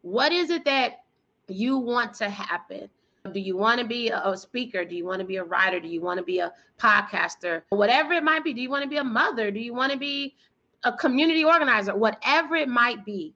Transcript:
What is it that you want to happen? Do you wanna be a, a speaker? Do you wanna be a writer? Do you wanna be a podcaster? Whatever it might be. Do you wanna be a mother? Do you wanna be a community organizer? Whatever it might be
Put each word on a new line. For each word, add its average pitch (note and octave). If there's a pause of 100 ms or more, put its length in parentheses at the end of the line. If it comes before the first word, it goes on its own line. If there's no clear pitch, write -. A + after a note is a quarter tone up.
What A#3+
is F4
it E4+
that C4+ (440)
you A#3
want A#3+
to G#3
happen? G3 (420)
Do G3
you F#3+
wanna A3+
be A#3
a, G#3+
a F#3+
speaker? A#3
Do F3
you F3
wanna F#3+
be F#3+
a F#3
writer? F3+
Do E3
you E3
wanna F3+
be F3+
a E3+ (260)
podcaster? F#3+
Whatever B3+
it E4
might D#4
be. D4+
Do A#3
you B3+
wanna C#4
be D4
a C#4+
mother? A#3
Do G3+
you A#3
wanna C4+
be C#4 (480)
a A#3+
community D#4
organizer? C4
Whatever C4+
it D4+
might A#3+
be F#3